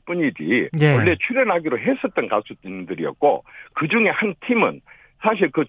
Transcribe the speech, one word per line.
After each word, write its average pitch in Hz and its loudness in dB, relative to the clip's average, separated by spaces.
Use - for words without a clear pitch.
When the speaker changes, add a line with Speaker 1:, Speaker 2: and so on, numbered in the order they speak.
Speaker 1:
뿐이지, 131 -2
Speaker 2:
예. 147 6
Speaker 1:
원래 139 4
출연하기로 175 0
했었던 202 -2
가수들이었고, 92 -2
그 151 -2
중에 208 2
한 196 -2
팀은 180 0
사실 196 2
그 156 0